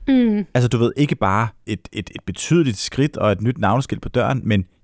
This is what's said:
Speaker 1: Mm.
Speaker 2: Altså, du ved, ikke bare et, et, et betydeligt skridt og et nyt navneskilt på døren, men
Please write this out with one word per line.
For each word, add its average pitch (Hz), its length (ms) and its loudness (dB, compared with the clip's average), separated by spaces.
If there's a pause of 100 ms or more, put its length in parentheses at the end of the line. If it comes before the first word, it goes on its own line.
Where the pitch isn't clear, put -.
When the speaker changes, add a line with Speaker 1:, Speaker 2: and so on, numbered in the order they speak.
Speaker 1:
Mm. 226 460 2
Speaker 2:
Altså, 123 140 2
du 117 100 0
ved, 117 200 2
ikke 147 180 2
bare 104 320 0 (180)
et, - 260 -6
et, - 240 -8
et - 100 -14
betydeligt 139 520 0
skridt - 400 -2
og 104 140 2
et 98 100 -2
nyt 120 160 -2
navneskilt 110 440 0
på - 80 -10
døren, 123 340 -2
men 101 220 2 (180)